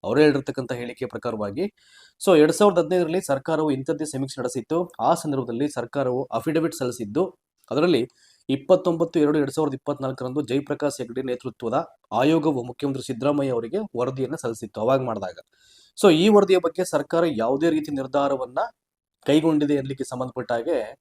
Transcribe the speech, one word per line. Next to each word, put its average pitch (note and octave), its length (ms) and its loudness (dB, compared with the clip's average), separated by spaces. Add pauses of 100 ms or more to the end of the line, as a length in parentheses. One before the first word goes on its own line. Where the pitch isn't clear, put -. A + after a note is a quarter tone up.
ಅವರೇ B2 200 4
ಹೇಳಿರ್ತಕ್ಕಂಥ C3+ 480 0
ಹೇಳಿಕೆಯ A#2+ 360 -8
ಪ್ರಕಾರವಾಗಿ. A2 540 -6 (640)
So F#3 120 8
ಎರಡ್ D3+ 140 8
ಸಾವಿರದ G3 260 4
ಹದಿನೈದರಲ್ಲಿ F3 440 0
ಸರ್ಕಾರವು D#3 500 -2
ಇಂಥದ್ದೇ D3+ 340 -4
ಸಮೀಕ್ಷೆ C3+ 360 -6
ನಡೆಸಿತ್ತು. C3 580 -2
ಆ B2+ 140 4
ಸಂದರ್ಭದಲ್ಲಿ C3+ 580 -2
ಸರ್ಕಾರವು B2+ 600 -4
ಅಫಿಡವಿಟ್ D#3 440 -2
ಸಲ್ಲಿಸಿದ್ದು, A#2+ 600 -4 (360)
ಅದರಲ್ಲಿ C3+ 360 2 (420)
ಇಪ್ಪತ್ತೊಂಬತ್ತು E3 680 2
ಎರಡು D3+ 180 4
ಎರಡ್ C#3 140 0
ಸಾವಿರದ D3+ 220 -2
ಇಪ್ಪತ್ನಾಲ್ಕರಂದು C3 680 -6
ಜಯಪ್ರಕಾಶ್ C#3 600 -4
ಹೆಗಡೆ A#2+ 200 -8
ನೇತೃತ್ವದ B2+ 680 -4 (240)
ಆಯೋಗವು D3 520 2
ಮುಖ್ಯಮಂತ್ರಿ C3 400 -6
ಸಿದ್ದರಾಮಯ್ಯ C#3 480 0
ಅವರಿಗೆ A#2 260 -4 (200)
ವರದಿಯನ್ನ C3 380 -4
ಸಲ್ಲಿಸಿತ್ತು A2+ 460 -8
ಅವಾಗ C3 200 2
ಮಾಡಿದಾಗ. G#2+ 360 -6 (680)
So F#3+ 100 10
ಈ F3 160 4
ವರದಿಯ F#3+ 280 6
ಬಗ್ಗೆ E3+ 280 0
ಸರ್ಕಾರ D#3+ 420 0
ಯಾವುದೇ C3+ 420 0
ರೀತಿ D#3 220 -2
ನಿರ್ಧಾರವನ್ನ C3+ 680 -2 (680)
ಕೈಗೊಂಡಿದೆ D3+ 480 2
ಎನ್ಲಿಕ್ಕೆ C3+ 300 -4
ಸಂಬಂಧಪಟ್ಟ B2+ 480 -6
ಹಾಗೆ A#2+ 500 -4